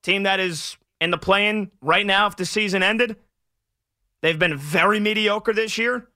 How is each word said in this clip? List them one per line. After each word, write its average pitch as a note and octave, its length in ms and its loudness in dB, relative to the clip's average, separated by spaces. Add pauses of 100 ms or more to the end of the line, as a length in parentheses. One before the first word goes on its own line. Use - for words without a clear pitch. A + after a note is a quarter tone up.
team G3 200 0
that F#3+ 160 2
is F3 380 -4 (240)
in E3+ 100 0
the E3+ 60 0
play-in G3+ 520 0 (120)
right F3 240 2
now G3+ 220 2
if G3+ 100 -6
the F3+ 80 -4
season G3 360 -2
ended. A3 360 0 (1040)
They've D#3+ 180 0
been E3 160 2
very E3+ 460 0
mediocre G#3+ 500 0
this A3 260 -2
year. A#3+ 380 -4